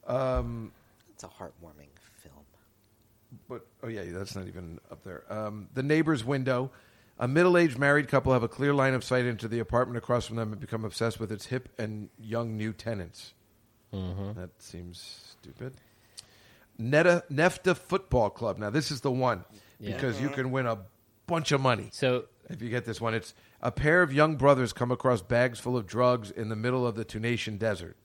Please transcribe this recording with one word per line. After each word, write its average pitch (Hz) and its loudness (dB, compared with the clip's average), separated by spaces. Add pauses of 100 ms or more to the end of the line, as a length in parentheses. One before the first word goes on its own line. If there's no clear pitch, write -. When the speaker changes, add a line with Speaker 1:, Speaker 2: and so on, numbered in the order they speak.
Speaker 1:
Um, 123 -2 (400)
Speaker 2:
It's - -20
a 92 -16
heartwarming 76 -18 (300)
film. 73 -20 (1000)
Speaker 1:
But, 123 -12 (160)
oh, 123 -8
yeah, 107 -6
that's 92 -8
not 95 -8
even 87 -12 (100)
up - -18
there. - -14
Um, 107 -8
The 131 -4
Neighbor's 151 2
Window. 131 -2 (520)
A 123 0
middle-aged 170 4
married 143 4
couple 131 4
have 123 4
a 117 0
clear 143 0
line 135 4
of 123 -2
sight 127 2
into 113 -4
the 113 -2
apartment 120 0
across 120 0
from 113 -8
them 110 -4
and 101 -10
become 110 -6
obsessed 110 -2
with 107 -6
its 104 -8
hip 123 -6 (100)
and 107 -8 (100)
young 110 -4
new 107 -4
tenants. 101 -8 (580)
Speaker 3:
Mm-hmm. 98 -6
Speaker 1:
That 90 -12
seems - -16
stupid. 127 -14 (1040)
Neta, 160 6
Nefta 170 2
Football 147 0
Club. 107 -4
Now, 104 -4
this 139 0
is 139 -6
the 143 0
one 123 0 (340)
Speaker 3:
Yeah. 104 -6
Speaker 1:
because 120 -2
you 139 -2
Speaker 2:
Mm-hmm. 139 -6
Speaker 1:
can 131 -2
win 131 0
a 113 -2 (480)
bunch 165 0
of 139 4
money. 120 0
Speaker 3:
So 127 0 (240)
Speaker 1:
If - -10
you 117 -6
get 120 -2
this 113 -6
one, 113 0
it's - -6 (260)
a 117 0
pair 156 4
of 147 2
young 151 4
brothers 131 6
come 123 -2
across 123 2
bags 120 2
full 127 -2
of 110 -2
drugs 120 2
in 110 -6
the 110 -4
middle 123 0
of 113 -2
the 113 -4
Tunisian 110 -4
desert. 92 -2